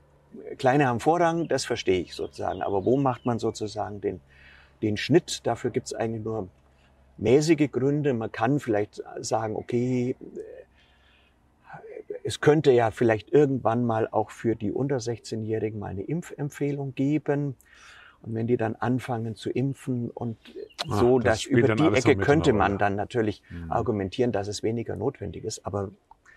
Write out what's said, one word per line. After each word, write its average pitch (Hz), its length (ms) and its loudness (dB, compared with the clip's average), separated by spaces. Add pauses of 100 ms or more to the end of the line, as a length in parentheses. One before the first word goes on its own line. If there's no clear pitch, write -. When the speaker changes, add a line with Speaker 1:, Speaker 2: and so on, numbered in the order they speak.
(580)
Speaker 1:
Kleine 131 280 2
haben 117 140 -2
Vorrang, 165 480 2
das 131 160 -2
verstehe 98 360 0
ich - 140 -8
sozusagen. 90 480 -6
Aber 98 220 -2
wo 113 120 4
macht 135 280 0
man 117 140 0
sozusagen 104 640 -6
den, 98 200 -4 (640)
den 107 140 0
Schnitt? - 500 0
Dafür 117 240 -2
gibt's - 240 -6
eigentlich 113 300 -4
nur 110 240 -4 (680)
mäßige 147 540 4
Gründe. 143 440 0
Man 110 160 -4
kann 135 300 0
vielleicht 104 420 -2 (180)
sagen, 110 360 -2
okay, 123 600 -2 (2000)
es - 160 -6
könnte 151 320 6
ja 117 180 6
vielleicht 110 420 2
irgendwann 123 520 4
mal 113 240 0
auch 107 220 -2
für 113 240 -2
die 104 180 -4
unter 139 280 -2
sechzehnjährigen 110 760 -4
mal 95 120 -8
eine 95 120 -6
Impfempfehlung 143 920 -6
geben. 143 600 -2 (640)
Und 113 140 -8
wenn 113 120 -2
die 120 100 4
dann 110 200 -2
anfangen 117 600 -4
zu - 140 -8
impfen 127 600 -4
und 117 260 -8 (540)
Speaker 2:
Ah, 104 100 0
Speaker 1:
so, 123 180 6
Speaker 2:
das 117 60 0
Speaker 1:
dass 113 180 2
Speaker 2:
spielt - 160 2
Speaker 1:
über 120 100 6
Speaker 2:
dann 110 100 2
Speaker 1:
die 151 60 4
Speaker 2:
alles 131 200 4
noch - 60 6
Speaker 1:
Ecke 127 60 6
Speaker 2:
mit 95 100 -2
in - 0 -
der - 0 -
Speaker 1:
könnte 147 260 6
man 101 200 2
Speaker 2:
Rolle. 98 60 0
Speaker 1:
dann 101 180 2
natürlich 107 540 -2
Speaker 2:
Mhm. 85 200 -10
Speaker 1:
argumentieren, 113 600 0
dass 101 160 -2
es 101 140 -8
weniger 110 340 -2
notwendig 98 480 -6
ist. - 200 -10
Aber 101 260 -4 (460)